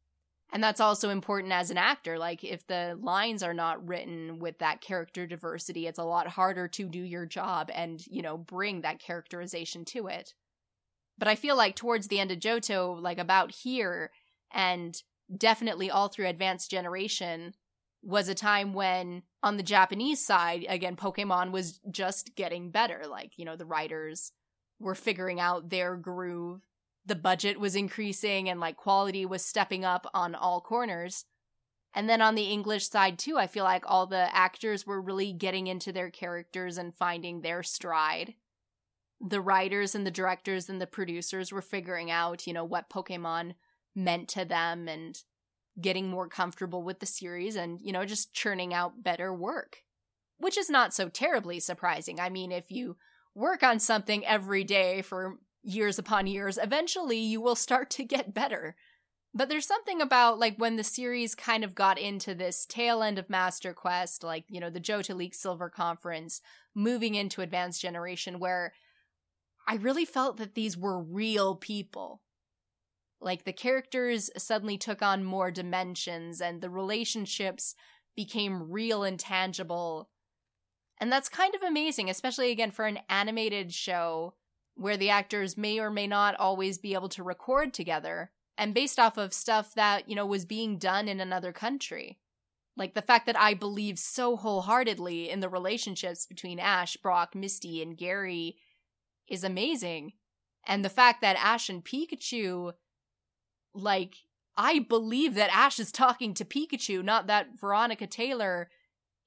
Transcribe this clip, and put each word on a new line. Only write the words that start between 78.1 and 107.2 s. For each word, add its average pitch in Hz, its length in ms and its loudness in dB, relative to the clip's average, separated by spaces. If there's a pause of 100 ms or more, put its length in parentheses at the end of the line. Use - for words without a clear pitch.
became 196 560 -4
real 214 320 0
and 185 160 -2
tangible. 175 920 -4 (880)
And 233 120 0
that's 269 180 2
kind 381 240 2
of 392 80 -4
amazing, 302 480 0
especially, 247 400 0
again, 220 220 0
for 214 140 -2
an 208 140 -2 (100)
animated 202 640 0
show 170 600 -2 (400)
where 208 240 -2
the 196 140 4
actors 202 440 2
may 214 240 -2
or 214 120 -2
may 208 160 -2
not 202 320 4
always 190 400 2
be 196 160 -4
able 185 140 -4
to 185 120 -10
record 254 540 0
together, 165 560 -4 (260)
and 214 160 0
based 269 260 2
off 226 180 8
of 196 160 -2
stuff 214 420 0
that, 208 340 4
you 208 60 -4
know, 202 100 0
was 196 200 0
being 214 320 -2
done 190 300 2
in 190 140 -2
another 185 320 -4
country. - 640 -6 (560)
Like, 190 180 -6
the 214 80 -2
fact 233 240 8
that 226 140 2
I 214 140 8
believe 202 460 -4
so 240 380 0
wholeheartedly 190 920 0
in 190 120 -4
the 180 80 -2
relationships 185 760 -4
between 175 340 -10
Ash, 185 380 0
Brock, 180 380 4
Misty, 190 460 -4
and 160 160 -6
Gary 180 600 -2 (720)
is 185 140 -2
amazing. 185 680 -2 (520)
And 196 180 0
the 190 60 0
fact 247 320 6
that 196 180 6
Ash 226 300 2
and 175 160 -8
Pikachu, 202 880 -4 (1000)
like, 190 420 0 (420)
I 285 220 6
believe 233 560 2
that 196 200 4
Ash 262 240 6
is 214 120 -4
talking 247 420 4
to 208 100 -4
Pikachu, 226 580 -2
not 196 260 2